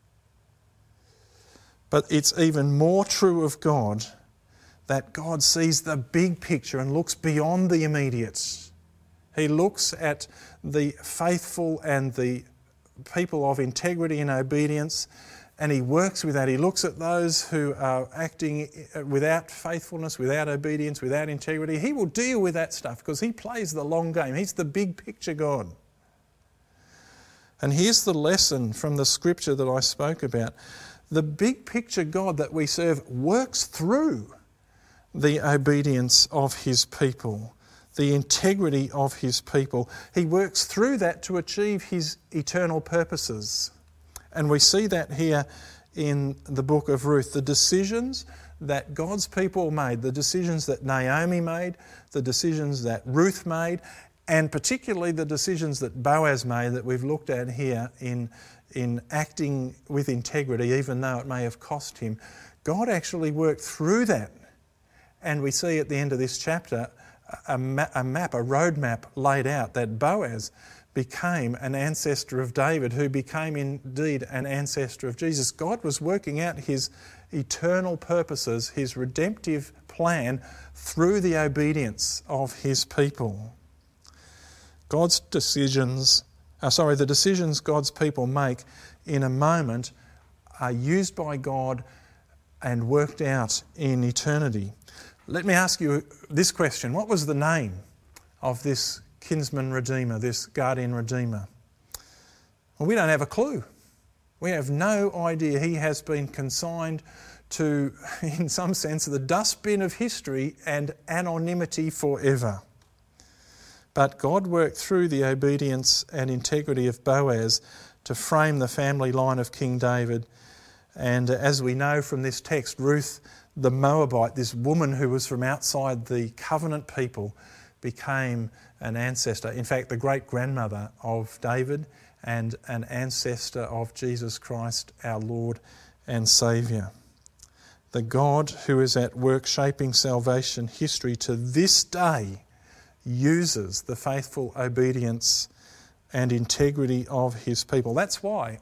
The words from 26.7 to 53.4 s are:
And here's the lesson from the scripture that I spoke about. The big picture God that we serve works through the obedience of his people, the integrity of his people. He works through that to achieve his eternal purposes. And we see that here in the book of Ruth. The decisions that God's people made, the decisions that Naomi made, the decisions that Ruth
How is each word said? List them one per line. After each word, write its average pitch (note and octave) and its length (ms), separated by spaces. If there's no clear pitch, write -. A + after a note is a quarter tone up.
And C#3 100
here's G3+ 300
the F#3+ 100
lesson D3 600
from D3 240
the C#3 100
scripture - 480
that C3 120
I B2+ 120
spoke D3 420
about. A#2 320
The D#3 140
big G3 420
picture A#3 380
God F3 340
that C#3+ 160
we D3+ 140
serve E3 420
works D3+ 560
through G3 680
the D3 260
obedience C#3+ 920
of C#3 320
his B2+ 220
people, A#2 720
the C#3+ 200
integrity C#3+ 720
of C#3 280
his B2 220
people. C3 480
He F3+ 100
works F3+ 400
through B3+ 320
that F3 260
to F#3 140
achieve G3+ 460
his D#3+ 340
eternal E3 500
purposes. D#3 880
And D3+ 180
we D3 80
see G3 300
that E3+ 260
here D3 320
in C#3+ 420
the C3+ 180
book D3 260
of C3+ 160
Ruth. C#3+ 280
The C#3 100
decisions G3 800
that C#3+ 360
God's F3+ 320
people F#3 420
made, C3 320
the C3 100
decisions D#3+ 540
that C3+ 180
Naomi C#3 560
made, E3+ 380
the C#3+ 120
decisions C#3+ 580
that A#2 240
Ruth D#3+ 400